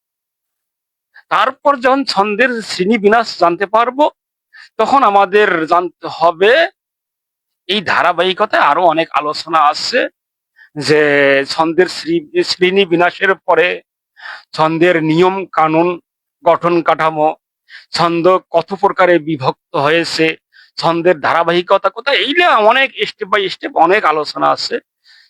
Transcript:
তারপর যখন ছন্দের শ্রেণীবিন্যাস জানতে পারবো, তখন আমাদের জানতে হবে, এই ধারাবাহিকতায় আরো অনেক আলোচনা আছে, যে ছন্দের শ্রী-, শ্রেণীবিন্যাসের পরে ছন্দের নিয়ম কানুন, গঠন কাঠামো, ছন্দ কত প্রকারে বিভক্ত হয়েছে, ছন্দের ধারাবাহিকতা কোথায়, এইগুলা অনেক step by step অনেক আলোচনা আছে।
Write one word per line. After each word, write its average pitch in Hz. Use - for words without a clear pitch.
তারপর 262
যখন 262
ছন্দের 214
শ্রেণীবিন্যাস 208
জানতে 175
পারবো, 247
তখন 226
আমাদের 196
জানতে 170
হবে, 196
এই 208
ধারাবাহিকতায় 175
আরো 156
অনেক 160
আলোচনা 151
আছে, 156
যে 151
ছন্দের 165
শ্রী-, 165
শ্রেণীবিন্যাসের 180
পরে 170
ছন্দের 160
নিয়ম 180
কানুন, 165
গঠন 170
কাঠামো, 156
ছন্দ 170
কত 170
প্রকারে 180
বিভক্ত 156
হয়েছে, 160
ছন্দের 165
ধারাবাহিকতা 170
কোথায়, 262
এইগুলা 294
অনেক 240
step 202
by 208
step -
অনেক 165
আলোচনা 151
আছে। -